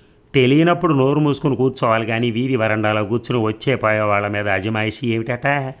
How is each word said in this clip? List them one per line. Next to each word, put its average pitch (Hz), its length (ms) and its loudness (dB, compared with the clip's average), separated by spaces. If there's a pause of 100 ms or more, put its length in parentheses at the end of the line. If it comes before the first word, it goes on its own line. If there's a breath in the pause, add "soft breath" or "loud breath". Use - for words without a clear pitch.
(340 soft breath)
"తెలియనప్పుడు 160 600 4
నోరు 139 260 2
మూసుకుని 143 360 0
కూర్చోవాలి 123 500 0
కానీ 117 260 -2
వీధి 127 240 -2
వరండాలో 107 500 0
కూర్చుని 117 380 -2
వచ్చే 110 320 -2
పోయే 107 260 0
వాళ్ళ 104 260 0
మీద 104 220 -4
అజమాయిషీ 107 580 -2
ఏమిటట?" 113 400 -2 (320)